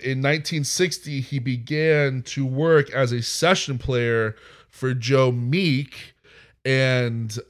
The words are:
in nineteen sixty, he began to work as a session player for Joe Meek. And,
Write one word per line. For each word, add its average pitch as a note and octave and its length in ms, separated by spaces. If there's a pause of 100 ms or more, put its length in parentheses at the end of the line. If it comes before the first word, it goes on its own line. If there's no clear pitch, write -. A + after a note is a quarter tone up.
in C3 180
nineteen D3 440
sixty, D3+ 560
he C#3 180
began C3+ 840
to C#3 220
work D3 460
as B2+ 220
a A#2+ 100
session D#3+ 560
player A#2 560 (340)
for C3 240
Joe B2+ 400
Meek. C3+ 840 (500)
And, B2 720 (140)